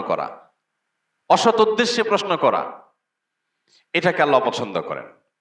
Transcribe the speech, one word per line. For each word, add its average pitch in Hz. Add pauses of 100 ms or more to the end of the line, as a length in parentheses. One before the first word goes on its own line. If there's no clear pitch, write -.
করা, 78 (1040)
অসৎ 220
উদ্দেশ্যে 220
প্রশ্ন 202
করা, 107 (1300)
এটাকে 170
আল্লাহ 143
পছন্দ 117
করেন। 76 (340)